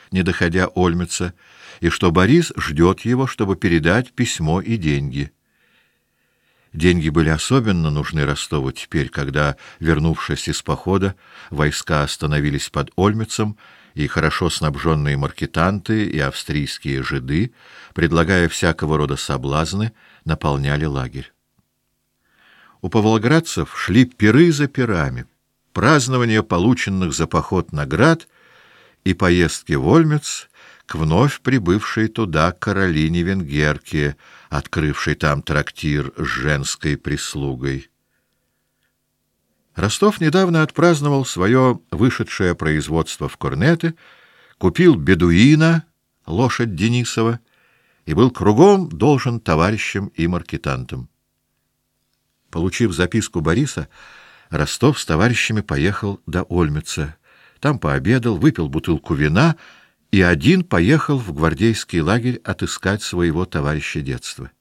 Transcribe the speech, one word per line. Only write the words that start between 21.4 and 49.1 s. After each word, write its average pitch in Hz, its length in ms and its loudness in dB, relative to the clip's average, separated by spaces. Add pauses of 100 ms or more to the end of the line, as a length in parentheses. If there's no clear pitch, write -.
У 92 60 -4
павлоградцев 110 920 2
шли 117 280 4
пиры 127 480 4
за 143 140 -2
пирами, 80 580 -2 (480)
празднование 120 680 2
полученных 92 720 0
за 78 140 -2
поход 85 460 -2
наград 78 560 0 (760)
и 95 100 2
поездки 87 600 0
в 67 160 0
Ольмиц 151 600 0 (360)
к - 100 -12
вновь 82 460 0
прибывшей 110 640 0
туда 90 460 -2
Каролине 87 720 0
Венгерке, 76 920 -2 (340)
открывшей 76 680 -4
там 73 260 -2
трактир 73 760 -4
с 78 60 -6
женской 71 720 -4
прислугой. 69 920 -6 (1900)
Ростов 196 460 0
недавно 170 420 4
отпраздновал 147 600 2
своё 120 560 2 (100)
вышедшее 98 640 0
производство 78 720 -2
в - 100 -10
корнеты, 156 580 0 (600)
купил 160 380 4
бедуина, 101 880 4 (420)
лошадь 113 500 -2
Денисова, 117 640 0 (680)
и 80 80 -4
был 120 180 6
кругом 160 580 4
должен 120 520 0